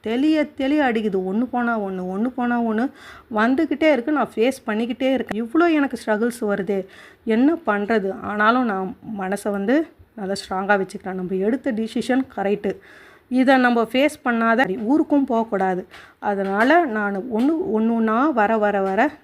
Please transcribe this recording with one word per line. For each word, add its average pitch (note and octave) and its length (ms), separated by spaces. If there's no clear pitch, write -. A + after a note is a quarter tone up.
தெளிய C#4+ 440
தெளிய D4 400
அடிக்குது, G#3+ 340
ஒண்ணு G#3+ 160
போனா A#3+ 360
ஒண்ணு, F#3+ 220
ஒண்ணு A3 100
போனா A#3+ 360
ஒண்ணு A3+ 280
வந்துக்கிட்டே C4+ 580
இருக்கு. B3+ 200
நான் - 220
ஃபேஸ் B3+ 320
பண்ணிக்கிட்டே A#3+ 460
இருக்கேன். A#3 320
இவ்வளோ E4 280
எனக்கு C#4 340
ஸ்ட்ரகிள்ஸ் A3+ 340
வருதே, G3 460
என்ன B3 300
பண்றது? G3+ 540
ஆனாலும் G#3+ 440
நான் F#3+ 320
மனசை G3 320
வந்து A3+ 360
நல்லா G3 180
ஸ்ட்ராங்கா G3 480
வச்சுக்கிறேன். F#3+ 320
நம்ம F#3 220
எடுத்த A3+ 380
டிசிஷன் A3+ 500
கரெக்டு, G3 400
இதை B3+ 280
நம்ம A#3+ 260
ஃபேஸ் C4+ 420
பண்ணாத A3+ 580
ஊருக்கும் C#4+ 420
போகக்கூடாது. G3 640
அதனால G#3 680
நான் G#3 320
ஒண்ணு, B3 380
ஒண்ணு A3 180
ஒண்ணா A3+ 380
வர A3+ 280
வர G#3 220
வர G3 300